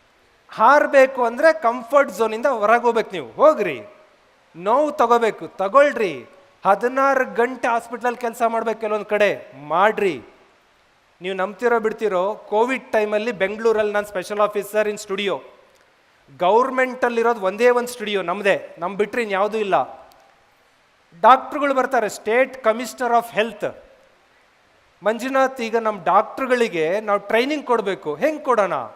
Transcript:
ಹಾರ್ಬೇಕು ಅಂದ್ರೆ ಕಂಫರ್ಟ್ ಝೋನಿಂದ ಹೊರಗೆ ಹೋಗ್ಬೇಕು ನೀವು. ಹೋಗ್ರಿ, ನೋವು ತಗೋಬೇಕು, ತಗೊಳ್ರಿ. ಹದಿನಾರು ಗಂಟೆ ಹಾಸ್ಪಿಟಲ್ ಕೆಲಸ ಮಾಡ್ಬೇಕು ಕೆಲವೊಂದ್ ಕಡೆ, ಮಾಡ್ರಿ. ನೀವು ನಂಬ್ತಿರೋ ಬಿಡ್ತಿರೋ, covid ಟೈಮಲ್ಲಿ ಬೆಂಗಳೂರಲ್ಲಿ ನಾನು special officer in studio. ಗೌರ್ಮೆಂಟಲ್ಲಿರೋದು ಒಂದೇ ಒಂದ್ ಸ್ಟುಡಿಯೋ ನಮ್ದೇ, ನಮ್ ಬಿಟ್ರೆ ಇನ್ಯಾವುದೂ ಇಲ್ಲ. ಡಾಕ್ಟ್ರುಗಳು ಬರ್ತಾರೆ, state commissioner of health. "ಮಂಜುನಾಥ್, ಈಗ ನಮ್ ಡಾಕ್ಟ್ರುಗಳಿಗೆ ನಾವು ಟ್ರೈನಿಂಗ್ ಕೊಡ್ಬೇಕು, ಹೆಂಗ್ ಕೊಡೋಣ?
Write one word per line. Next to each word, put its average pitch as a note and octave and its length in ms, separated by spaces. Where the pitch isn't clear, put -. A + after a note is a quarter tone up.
ಹಾರ್ಬೇಕು C4+ 720
ಅಂದ್ರೆ B3 280
ಕಂಫರ್ಟ್ B3+ 580
ಝೋನಿಂದ A3 360
ಹೊರಗೆ A#3 360
ಹೋಗ್ಬೇಕು A#3 300
ನೀವು. C#3 200
ಹೋಗ್ರಿ, G#3 480
ನೋವು B3 360
ತಗೋಬೇಕು, A#3 560
ತಗೊಳ್ರಿ. G3 800
ಹದಿನಾರು B3+ 680
ಗಂಟೆ A#3+ 340
ಹಾಸ್ಪಿಟಲ್ A#3 480
ಕೆಲಸ A#3 300
ಮಾಡ್ಬೇಕು A3 340
ಕೆಲವೊಂದ್ G#3+ 260
ಕಡೆ, G#3 460
ಮಾಡ್ರಿ. F3+ 540
ನೀವು F#3+ 140
ನಂಬ್ತಿರೋ G#3+ 440
ಬಿಡ್ತಿರೋ, G#3 600
covid A#3+ 280
ಟೈಮಲ್ಲಿ G#3+ 540
ಬೆಂಗಳೂರಲ್ಲಿ G#3+ 600
ನಾನು G3+ 140
special G3+ 320
officer G#3 460
in G3+ 120
studio. G3 340
ಗೌರ್ಮೆಂಟಲ್ಲಿರೋದು A#3+ 1040
ಒಂದೇ G#3 300
ಒಂದ್ A#3+ 180
ಸ್ಟುಡಿಯೋ G#3 340
ನಮ್ದೇ, F3+ 560
ನಮ್ F3+ 180
ಬಿಟ್ರೆ G#3 260
ಇನ್ಯಾವುದೂ G#3 360
ಇಲ್ಲ. F#3 500
ಡಾಕ್ಟ್ರುಗಳು C4+ 540
ಬರ್ತಾರೆ, B3+ 320
state B3 480
commissioner A#3 560
of A#3 280
health. G3+ 360
"ಮಂಜುನಾಥ್, C4 580
ಈಗ A3+ 160
ನಮ್ G#3+ 280
ಡಾಕ್ಟ್ರುಗಳಿಗೆ G#3 960
ನಾವು G#3 180
ಟ್ರೈನಿಂಗ್ C4 480
ಕೊಡ್ಬೇಕು, F#3+ 480
ಹೆಂಗ್ D4 300
ಕೊಡೋಣ? G#3 280